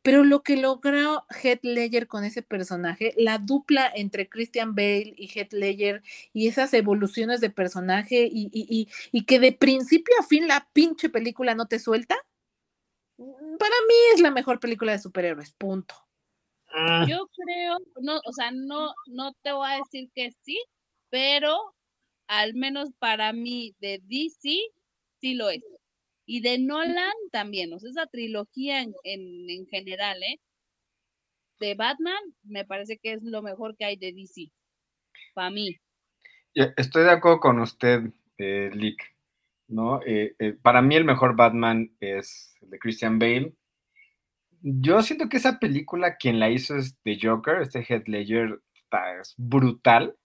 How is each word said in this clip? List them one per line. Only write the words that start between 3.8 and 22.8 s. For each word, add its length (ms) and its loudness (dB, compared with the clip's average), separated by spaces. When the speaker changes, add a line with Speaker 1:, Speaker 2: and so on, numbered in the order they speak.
Speaker 1:
entre 340 -6
Christian 460 -6
Bale 420 0
y 160 -16
Heath 200 -8
Ledger 500 -2
y 140 0
esas 260 0
evoluciones 680 0
de 80 0
personaje 840 0
y, 220 -6
y, 160 -6
y, 200 -2
y 140 -2
que 140 6
de 140 8
principio 680 4
a 40 0
fin 240 2
la 260 2
pinche 360 2
película 460 -2
no 120 -4
te 120 -4
suelta, 360 -2
mm, 400 -16
para 180 2
mí 60 8
es 80 8
la 100 8
mejor 280 -2
película 340 -4
de 60 -4
superhéroes, 540 -6
punto. 420 -8
Speaker 2:
Ah. 340 2
Speaker 3:
Yo 280 -4
creo, 420 -6
no, 240 -4
o 80 -12
sea, 180 -6
no, 420 -8
no 260 -10
te 100 -6
voy 180 -4
a 60 -2
decir 360 -12
que 180 -8
sí, 180 -10
pero 460 0
al 280 -2
menos 340 -6